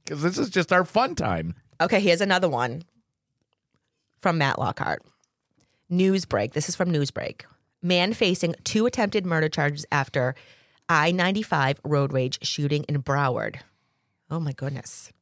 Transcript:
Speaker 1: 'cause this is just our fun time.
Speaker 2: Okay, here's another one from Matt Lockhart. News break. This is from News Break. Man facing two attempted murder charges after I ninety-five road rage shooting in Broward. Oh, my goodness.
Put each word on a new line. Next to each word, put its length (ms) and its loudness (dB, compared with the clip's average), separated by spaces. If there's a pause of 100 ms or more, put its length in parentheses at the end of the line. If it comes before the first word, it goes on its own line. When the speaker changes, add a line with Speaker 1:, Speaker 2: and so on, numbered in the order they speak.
Speaker 1:
'cause 160 -6
this 160 -2
is 100 -2
just 240 0
our 120 4
fun 320 0
time. 400 -2 (240)
Speaker 2:
Okay, 180 4
here's 220 4
another 280 2
one 360 -2 (1400)
from 180 2
Matt 220 2
Lockhart. 420 -4 (880)
News 340 2
break. 280 -2
This 160 -2
is 80 -6
from 160 0
News 180 0
Break. 340 -10 (380)
Man 320 2
facing 400 2 (100)
two 220 2
attempted 400 0
murder 220 0
charges 440 -2
after 440 0 (520)
I 220 4
ninety-five 720 0
road 280 0
rage 340 -2
shooting 380 -2
in 180 -2
Broward. 540 0 (720)
Oh, 100 -4
my 120 -4
goodness. 680 -8